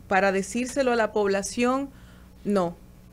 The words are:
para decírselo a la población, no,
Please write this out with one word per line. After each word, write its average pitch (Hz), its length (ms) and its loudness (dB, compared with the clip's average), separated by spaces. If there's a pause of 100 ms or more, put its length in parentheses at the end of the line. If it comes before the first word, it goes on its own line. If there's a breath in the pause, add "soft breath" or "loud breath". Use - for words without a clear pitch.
para 196 260 2
decírselo 240 600 0
a 233 40 2
la 220 160 0
población, 226 760 0 (560 soft breath)
no, 180 320 0 (360)